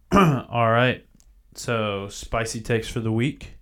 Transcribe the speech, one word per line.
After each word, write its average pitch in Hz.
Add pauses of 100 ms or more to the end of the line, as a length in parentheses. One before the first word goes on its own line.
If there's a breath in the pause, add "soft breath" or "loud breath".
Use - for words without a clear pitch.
(120)
<clears throat> 165
all 117
right. 120 (500)
So, 104
spicy 113
takes 113
for -
the 110
week. -